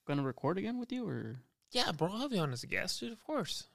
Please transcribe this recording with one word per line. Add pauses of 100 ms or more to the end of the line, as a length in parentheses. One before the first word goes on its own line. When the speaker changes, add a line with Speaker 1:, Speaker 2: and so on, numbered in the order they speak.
Speaker 1:
gonna
record
again
with
you,
or? (320)
Speaker 2:
Yeah,
bro.
I'll
be
on
as
a
guest,
dude.
Of
course.